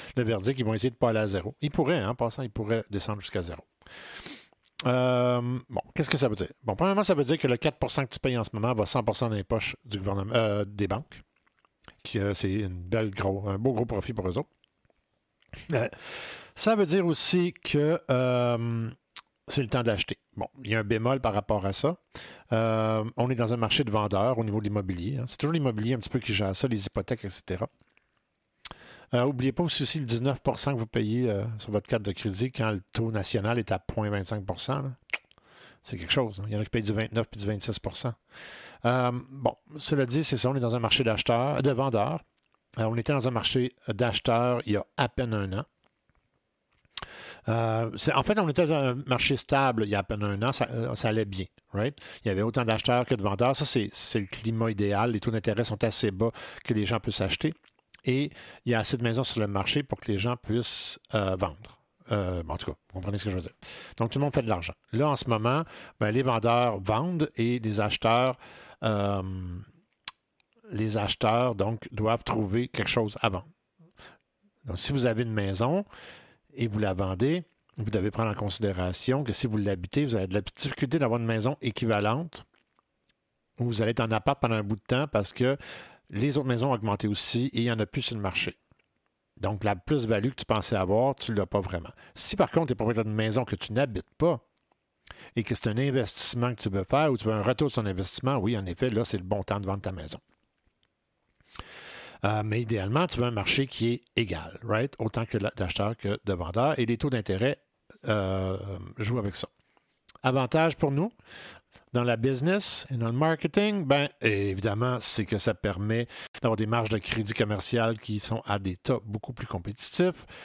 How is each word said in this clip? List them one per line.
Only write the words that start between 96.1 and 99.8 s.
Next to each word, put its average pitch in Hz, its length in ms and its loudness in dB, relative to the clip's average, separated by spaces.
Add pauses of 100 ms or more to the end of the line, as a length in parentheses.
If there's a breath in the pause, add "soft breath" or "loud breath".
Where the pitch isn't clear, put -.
que - 60 -10
tu - 80 0
veux 95 160 0
faire 147 260 4
ou 127 60 2
tu - 80 -4
veux 110 80 2
un 107 80 0
retour 127 300 2
sur 117 120 0
ton 104 60 0
investissement, 95 480 0
oui, 110 220 0
en 95 80 -4
effet, 120 240 0
là, 110 120 2
c'est 110 140 -2
le 92 80 -4
bon 98 180 -2
temps 98 160 -2
de 98 80 -4
vendre 98 140 -2